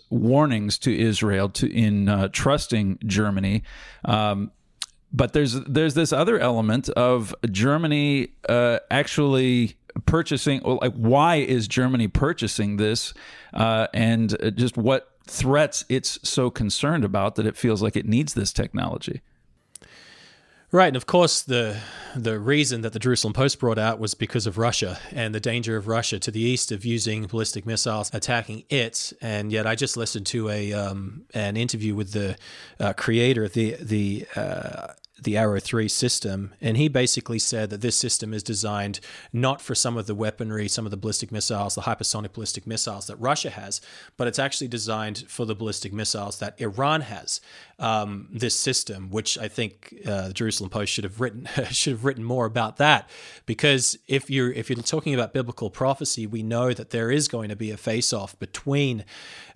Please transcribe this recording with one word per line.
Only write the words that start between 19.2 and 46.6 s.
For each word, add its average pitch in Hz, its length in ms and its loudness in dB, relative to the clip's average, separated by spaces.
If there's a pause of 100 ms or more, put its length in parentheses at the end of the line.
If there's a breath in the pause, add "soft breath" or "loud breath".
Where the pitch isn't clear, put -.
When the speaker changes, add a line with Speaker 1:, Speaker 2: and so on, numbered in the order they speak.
Speaker 2:
Right, 180 160 8
and 131 80 0
of 123 100 -6
course 180 360 4
the, 113 360 0 (380 loud breath)
the 110 240 -2
reason 127 400 2
that 110 120 -4
the 117 60 -4
Jerusalem 117 340 2
Post 131 280 2
brought 113 180 2
out 110 220 0
was 110 140 -2
because 110 340 -2
of 98 100 -4
Russia 110 400 0 (140)
and 110 200 -4
the 110 60 -2
danger 113 380 -2
of 101 100 -4
Russia 113 320 0
to 107 140 -4
the 110 80 -2
east 120 320 0
of 98 120 -6
using 110 440 -2
ballistic 110 360 -4
missiles 110 480 -2
attacking 113 580 -4
it. 123 500 -2
And 107 320 -4
yet 107 120 0
I 113 120 0
just 131 200 -2
listened 110 300 -4
to 110 220 -4
a, 104 240 -2
um, 101 600 -6
an 104 240 -2
interview 110 380 -2
with 101 160 -4
the, 101 260 -2 (440 loud breath)
uh, 101 140 0
creator 117 500 2
of 98 80 -4
the, 113 280 0
the, 107 540 -2
uh, 92 540 -6 (340)
the 104 160 0
Arrow 104 220 2
three 110 280 0
system, 98 720 -2
and 110 160 0
he 151 120 4
basically 127 500 0
said 107 320 -2
that 101 100 -8
this 117 160 0
system 110 380 -2
is 104 80 -4
designed 104 560 -4 (340 loud breath)
not 131 300 0
for 123 120 -6
some 120 220 0
of 107 100 -6
the 107 80 -4
weaponry, 107 540 -4
some 110 160 -4
of 104 60 -6
the 104 60 -6
ballistic 104 340 -4
missiles, 101 460 -2
the 101 60 -8
hypersonic 107 500 -4
ballistic - 340 -8
missiles 110 400 -6
that 104 100 -12
Russia 139 320 -2
has, 98 320 -10 (360 loud breath)
but 123 100 -2
it's 120 140 -2
actually 135 260 -2
designed 110 640 -6
for - 180 -6
the 110 80 -2
ballistic 104 380 -6
missiles 101 480 -6
that 107 200 -10